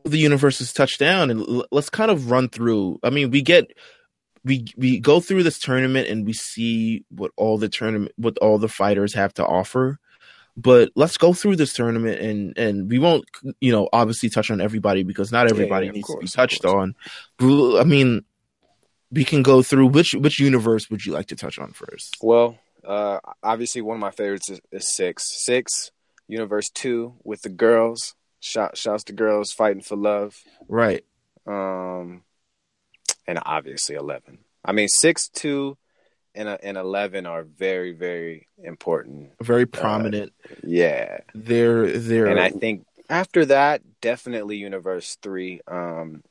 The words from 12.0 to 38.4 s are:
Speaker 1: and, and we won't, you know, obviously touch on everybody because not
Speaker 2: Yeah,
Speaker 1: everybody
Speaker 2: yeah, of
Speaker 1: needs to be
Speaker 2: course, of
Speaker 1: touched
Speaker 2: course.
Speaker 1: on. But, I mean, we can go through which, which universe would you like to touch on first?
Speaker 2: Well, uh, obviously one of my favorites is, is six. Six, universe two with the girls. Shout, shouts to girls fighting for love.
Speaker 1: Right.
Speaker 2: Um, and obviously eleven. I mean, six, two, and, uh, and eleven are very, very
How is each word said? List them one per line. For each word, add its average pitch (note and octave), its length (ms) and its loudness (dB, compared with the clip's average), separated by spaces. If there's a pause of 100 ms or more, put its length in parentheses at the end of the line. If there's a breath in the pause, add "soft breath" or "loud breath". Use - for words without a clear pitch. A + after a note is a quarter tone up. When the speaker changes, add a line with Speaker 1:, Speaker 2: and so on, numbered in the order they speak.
Speaker 1:
and, G#2 380 -6
and G2+ 320 -2
we B2 80 2
won't, D#3+ 260 4 (340)
you B2+ 120 2
know, G#2 200 2
obviously A2+ 380 2
touch A2 220 -2
on G2 100 -2
everybody G2+ 400 0
because G2 300 -4
not A#2+ 160 4
Speaker 2:
Yeah, A2+ 60 6
Speaker 1:
everybody G2 340 0
Speaker 2:
yeah, - 20 -6
of G#2 60 -10
Speaker 1:
needs G2+ 140 -10
to - 40 -6
be - 60 -8
Speaker 2:
course, F2+ 120 -10
of - 40 -10
Speaker 1:
touched - 260 2
Speaker 2:
course. F2+ 140 2
Speaker 1:
on. G2 200 0 (420 loud breath)
But, B2+ 420 6
I A#2+ 60 6
mean, C3 380 4 (880)
we C3 120 0
can C#3+ 180 2
go C3 220 8
through C3+ 240 4
which, D3 260 4
which C#3 260 0
universe A2+ 520 2
would G#2 140 -8
you E2+ 80 -6
like D2+ 140 -6
to - 80 -12
touch - 220 -12
on - 140 -14
first? - 500 -16
Speaker 2:
Well, A#2 380 4 (260)
uh, G2+ 340 -4 (220)
obviously A2+ 400 -4
one A2 160 -6
of G#2+ 40 -8
my G2 100 -6
favorites G2+ 400 -6
is, F2+ 100 -16 (100)
is - 220 -8
six. - 520 -6
Six, - 460 -4 (360)
universe G#2+ 420 -6
two A#2+ 540 -6
with G#2+ 180 -12
the G2+ 80 -10
girls. A2+ 640 2 (280)
Shout, - 360 -4
shouts G#2+ 280 -4
to G#2 80 -16
girls G#2 400 0
fighting G2+ 280 0
for G#2 140 -10
love. G#2 400 -2 (320 soft breath)
Speaker 1:
Right. G#2+ 380 0 (420)
Speaker 2:
Um, F#2 760 -8 (1000)
and E2 200 -6
obviously D2 500 -8
eleven. C#2+ 440 -12 (260)
I F#2+ 80 -4
mean, G#2 160 0
six, - 400 0
two, C#3 480 -6 (580)
and, G#2+ 140 -10
uh, G2 120 -8
and G2 140 -10
eleven F#2+ 500 -6
are E2+ 180 -8
very, F2+ 500 -6
very E2+ 560 -10 (120)